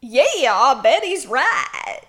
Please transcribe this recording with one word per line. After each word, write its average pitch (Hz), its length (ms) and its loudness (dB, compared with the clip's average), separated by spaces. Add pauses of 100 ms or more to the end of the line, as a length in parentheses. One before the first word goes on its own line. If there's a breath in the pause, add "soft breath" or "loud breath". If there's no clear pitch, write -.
Yeah, 254 520 0
I 240 280 2
bet 269 220 2
he's 370 220 -6
right. - 840 -4